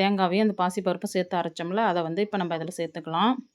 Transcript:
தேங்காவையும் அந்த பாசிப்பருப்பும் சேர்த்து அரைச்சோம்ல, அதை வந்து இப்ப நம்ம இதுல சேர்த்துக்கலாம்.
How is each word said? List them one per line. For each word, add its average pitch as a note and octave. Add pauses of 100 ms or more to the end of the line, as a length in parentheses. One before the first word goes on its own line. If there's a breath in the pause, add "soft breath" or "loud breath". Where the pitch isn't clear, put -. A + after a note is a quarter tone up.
தேங்காவையும் F#3+
அந்த G3+
பாசிப்பருப்பும் F3+
சேர்த்து F3+
அரைச்சோம்ல, E3+
அதை F3
வந்து E3+
இப்ப G#3
நம்ம E3+
இதுல E3
சேர்த்துக்கலாம். E3 (220)